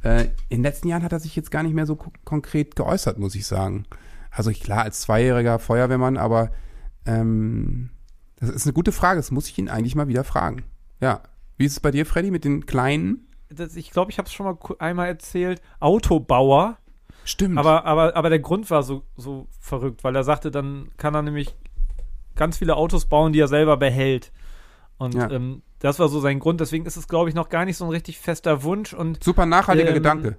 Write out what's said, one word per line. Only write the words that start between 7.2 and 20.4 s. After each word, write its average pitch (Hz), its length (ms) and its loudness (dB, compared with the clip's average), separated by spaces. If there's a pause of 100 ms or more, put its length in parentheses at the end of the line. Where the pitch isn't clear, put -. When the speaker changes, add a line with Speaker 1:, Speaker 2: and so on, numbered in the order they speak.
Speaker 1:
das 110 100 -2
ist - 160 -4
eine 143 80 2
gute 175 180 2
Frage. 180 280 2
Das 135 100 -6
muss 131 180 -2
ich - 120 -10
ihn - 100 -4
eigentlich 117 260 -2
mal 147 120 0
wieder 127 160 0
fragen. - 400 -4 (380)
Ja. 127 200 0 (360)
Wie 135 80 2
ist 143 80 0
es - 60 -10
bei 147 120 2
dir, 147 160 0
Freddy, 185 240 0
mit 156 140 -4
den 143 200 0
Kleinen? 151 580 0 (260)
Speaker 2:
Das, 160 280 -12
ich - 140 -16
glaub, 190 180 0
ich - 100 -6
hab's 185 140 -8
schon 196 120 -8
mal 185 100 -4
ku-, - 220 -10
einmal 175 300 -2
erzählt. 180 540 -4 (180)
Autobauer. 156 1000 4 (460)
Speaker 1:
Stimmt. 185 340 -2
Speaker 2:
Aber, 156 280 4
aber, 160 300 4
aber 160 140 2
der 160 100 4
Grund 190 300 -2
war 151 140 2
so, 131 200 -6 (120)
so 135 320 -12 (120)
verrückt, 127 440 -6
weil 131 140 0
er 135 80 2
sagte, 147 260 0